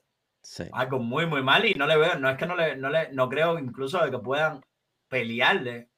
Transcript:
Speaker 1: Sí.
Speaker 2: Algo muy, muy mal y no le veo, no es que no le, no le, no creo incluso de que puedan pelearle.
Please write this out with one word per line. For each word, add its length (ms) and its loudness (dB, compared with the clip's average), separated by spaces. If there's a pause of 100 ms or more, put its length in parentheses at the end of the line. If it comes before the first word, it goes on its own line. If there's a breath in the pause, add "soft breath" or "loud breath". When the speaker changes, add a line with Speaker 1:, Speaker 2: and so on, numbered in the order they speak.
(420)
Speaker 1:
Sí. 320 -12
Speaker 2:
Algo 260 -2
muy, 260 -2
muy 160 0
mal 240 4
y 80 2
no 140 -2
le 100 6
veo, 220 4
no 100 0
es 80 0
que 80 -4
no 100 -2
le, 220 0
no 120 -4
le, 220 -2
no 160 0
creo 300 0
incluso 460 -4
de 80 0
que 80 -4
puedan 420 -2 (460)
pelearle. 920 -2